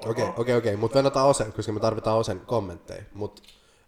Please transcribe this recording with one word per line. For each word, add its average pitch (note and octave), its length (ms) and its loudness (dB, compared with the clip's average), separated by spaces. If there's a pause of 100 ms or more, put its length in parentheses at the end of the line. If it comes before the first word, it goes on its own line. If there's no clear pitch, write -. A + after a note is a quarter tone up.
Okei, A2+ 200 -2 (100)
okei, A#2+ 200 2
okei. A2+ 200 2
Mut A2 180 0
vennataan C3+ 340 4
Osen, A2 240 2
koska G#2+ 200 -6
me G#2 80 -4
tarvitaan A2 380 0
Osen G#2+ 220 -2
kommentteja. F#2 640 -6 (120)
Mut, - 280 -10 (460)